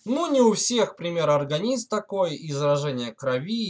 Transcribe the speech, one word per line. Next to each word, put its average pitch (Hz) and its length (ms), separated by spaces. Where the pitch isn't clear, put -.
Но 302 220
не 277 140
у 226 120
всех, 214 400
к - 40
примеру, 165 360
организм 156 560
такой, 190 460
и 160 160
заражение 143 640
крови, 135 400